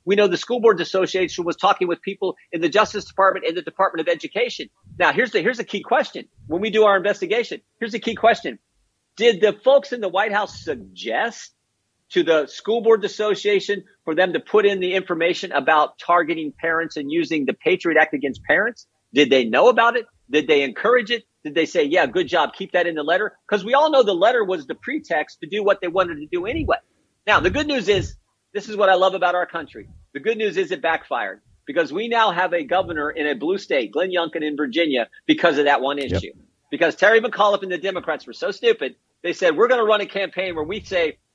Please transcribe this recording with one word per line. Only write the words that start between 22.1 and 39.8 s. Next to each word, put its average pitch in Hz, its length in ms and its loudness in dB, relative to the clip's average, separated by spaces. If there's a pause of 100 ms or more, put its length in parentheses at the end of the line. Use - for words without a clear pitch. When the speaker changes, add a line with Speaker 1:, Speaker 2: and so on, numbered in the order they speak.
Speaker 1:
job, 151 240 0
keep 196 180 -12
that 175 160 0
in 170 80 -4
the 151 80 -6
letter"? 185 320 -2 (120)
'Cause 196 180 -2
we 233 80 -2
all 302 180 4
know 269 120 6
the 202 100 2
letter 214 320 2
was 180 200 -6
the 160 100 -10
pretext 208 680 -6
to 160 60 -16
do 202 140 -4
what 196 200 0
they 180 80 -6
wanted 175 260 -2
to 147 120 -14
do 175 180 -6
anyway. 285 320 -2 (500)
Now, 196 140 4
the 170 80 2
good 294 180 -2
news 247 220 -2
is, 196 260 0 (380)
this 202 160 -10
is 208 80 -8
what 196 120 4
I 190 60 6
love 185 180 4
about 180 220 0
our 180 100 -2
country. 139 440 -12 (240)
The 135 80 -10
good 220 160 -2
news 214 180 -2
is 175 160 -2
it 165 100 -6
backfired, 123 600 -4 (240)
because 147 260 -2
we 202 160 -6
now 226 240 2
have 175 220 -2
a 175 100 -2
governor 165 460 -2
in 151 180 -4
a 147 80 0
blue 160 220 -4
state, 139 340 -4
Glenn 180 200 -4
Youngkin 165 320 -4
in 151 120 -4
Virginia, 139 540 -2 (160)
because 156 320 2
of 147 80 2
that 139 160 2
one 139 160 -2
Speaker 2:
Yep. 139 140 -6
Speaker 1:
issue. - 220 -4 (360)
Because 156 260 0
Terry 220 240 6
McAuliffe 208 440 0
and 190 80 -8
the 180 60 -4
Democrats 170 480 -6
were 120 80 -18
so 175 180 -6
stupid, 202 440 -2 (280)
they 175 100 -4
said, 165 240 2
"We're 220 100 4
gonna 240 160 4